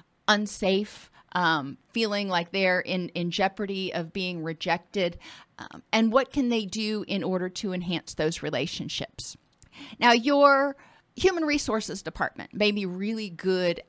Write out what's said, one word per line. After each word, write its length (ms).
unsafe, 840
um, 440
feeling 360
like 240
they're 280
in, 300
in 220
jeopardy 600
of 200
being 320
rejected, 720
um, 240
and 200
what 200
can 160
they 160
do 420
in 160
order 260
to 240
enhance 420
those 280
relationships? 920
Now, 140
your 640
human 280
resources 580
department 520
may 160
be 160
really 420
good 600